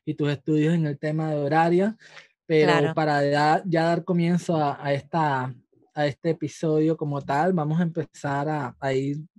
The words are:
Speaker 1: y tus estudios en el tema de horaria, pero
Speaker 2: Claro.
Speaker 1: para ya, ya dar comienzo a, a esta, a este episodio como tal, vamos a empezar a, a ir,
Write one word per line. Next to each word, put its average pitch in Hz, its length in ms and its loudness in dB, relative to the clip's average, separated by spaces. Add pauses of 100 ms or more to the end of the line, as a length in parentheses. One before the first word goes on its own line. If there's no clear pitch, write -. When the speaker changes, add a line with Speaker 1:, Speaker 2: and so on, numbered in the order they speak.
Speaker 1:
y 156 100 -6
tus 147 160 -2
estudios 151 440 0
en 160 120 2
el 143 120 -4
tema 156 320 -4
de 151 60 -2
horaria, 170 600 2 (500)
pero 156 260 4
Speaker 2:
Claro. 160 220 0
Speaker 1:
para 147 340 2
ya, 151 380 2
ya 160 180 0
dar 165 200 0
comienzo 170 520 0
a, 147 280 0
a 143 80 0
esta, 139 600 -2 (420)
a 147 120 0
este 143 240 -4
episodio 156 680 0
como 143 240 -4
tal, 160 320 0
vamos 156 260 0
a - 20 2
empezar 147 640 -4
a, 135 300 -6
a 135 140 -4
ir, 139 260 -2 (200)